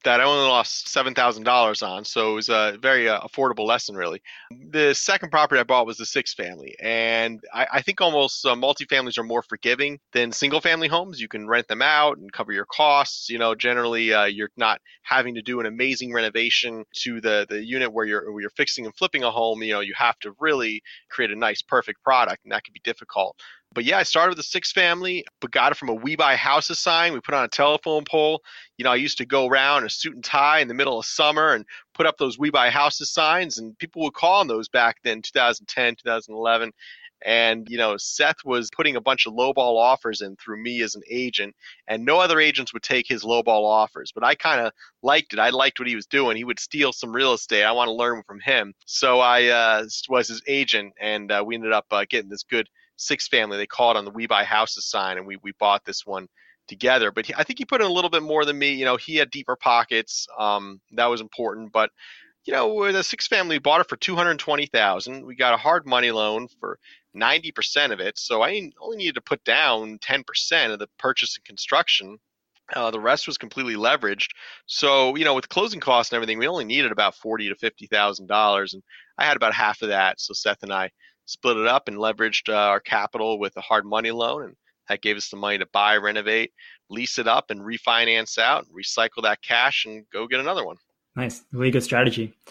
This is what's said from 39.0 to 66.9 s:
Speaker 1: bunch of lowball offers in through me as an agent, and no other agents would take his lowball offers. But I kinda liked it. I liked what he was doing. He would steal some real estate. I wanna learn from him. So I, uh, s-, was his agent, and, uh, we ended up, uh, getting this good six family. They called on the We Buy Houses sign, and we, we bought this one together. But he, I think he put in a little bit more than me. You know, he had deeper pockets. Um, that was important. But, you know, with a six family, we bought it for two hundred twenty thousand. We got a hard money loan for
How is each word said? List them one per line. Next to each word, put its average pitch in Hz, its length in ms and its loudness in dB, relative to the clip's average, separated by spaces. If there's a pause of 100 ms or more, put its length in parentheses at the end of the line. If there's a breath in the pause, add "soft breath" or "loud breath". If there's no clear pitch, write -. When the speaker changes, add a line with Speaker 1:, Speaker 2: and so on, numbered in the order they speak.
Speaker 1:
bunch 127 260 2
of 110 60 -10
lowball 123 460 2
offers 117 420 2
in 98 160 -10
through 110 260 -14
me 120 180 -4
as 107 140 -4
an 104 120 -18
agent, 113 480 -4 (320 loud breath)
and 110 160 -4
no 156 160 4
other 170 200 4
agents 147 340 0
would 113 80 -10
take 127 260 -2
his 110 160 -2
lowball 110 460 2
offers. 107 420 0
But 110 120 -6
I 135 100 4
kinda 131 380 0 (320 soft breath)
liked 143 300 2
it. 104 40 -4
I 117 140 4
liked 131 280 2
what 123 80 -4
he 117 80 -2
was 104 120 -10
doing. 127 300 2
He 117 60 -8
would 120 160 -6
steal 143 320 -2
some 117 240 -10
real 131 180 2
estate. 104 320 2
I 113 80 4
wanna 120 200 2
learn 120 320 -2
from 101 140 -20
him. 110 340 0 (140)
So 127 320 2
I, 123 300 6
uh, 113 360 4
s-, - 240 -12
was 123 200 2
his 110 180 -10
agent, 117 520 -2
and, 104 320 -4
uh, 101 140 0
we 117 80 -6
ended 113 180 -4
up, 107 200 2
uh, 101 180 0
getting 101 220 -4
this 101 100 -12
good 113 260 -4 (340)
six - 280 -4
family. 107 280 0
They 101 80 -4
called 117 300 2
on 104 80 -2
the 101 80 -10
We 113 160 -8
Buy 104 160 2
Houses 110 420 -2
sign, 95 320 -4
and 92 80 -10
we, 98 160 -12
we 101 160 -14
bought 101 280 2
this - 200 -10
one 95 220 -8 (400 soft breath)
together. 117 460 2
But 110 140 -6
he, - 60 -10
I 151 100 0
think 147 140 -8
he 135 60 -8
put 262 160 -2
in 208 80 2
a 180 60 0
little 180 160 0
bit 160 140 0
more 151 200 2
than 143 160 -2
me. 143 140 0
You 131 100 -4
know, 127 140 2
he 160 180 -8
had 143 160 0
deeper 127 240 -6
pockets. 117 720 0 (100)
Um, 101 440 -2 (100)
that 117 140 0
was 120 160 0
important. 110 500 -8
But, 110 200 0 (520 loud breath)
you - 80 -6
know, 233 220 0
with 202 240 0
a 185 80 0
six - 200 -6
family, 180 300 0
we 143 40 0
bought 147 200 4
it 175 80 2
for 139 80 -8
two 180 220 -4
hundred 170 220 2
twenty 147 260 -2
thousand. 113 600 0
We 127 100 -18
got 127 180 2
a 113 40 2
hard 156 300 2
money 123 240 2
loan 110 380 -2 (100)
for 95 180 -10 (360 soft breath)